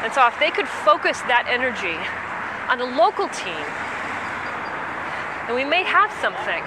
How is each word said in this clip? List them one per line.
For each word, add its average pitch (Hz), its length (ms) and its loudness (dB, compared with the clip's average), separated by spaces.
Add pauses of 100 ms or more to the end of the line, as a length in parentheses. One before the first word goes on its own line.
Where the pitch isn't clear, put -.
And 220 100 -2
so 254 140 8
if 226 120 2
they 302 120 4
could 294 160 0
focus - 540 2
that 240 280 2
energy 226 480 0 (720)
on 247 100 4
a 247 60 0 (100)
local 370 340 4
team, 156 360 -6 (1800)
then 233 80 -2
we 262 100 0
may 330 160 2
have 392 400 4
something. 185 460 -2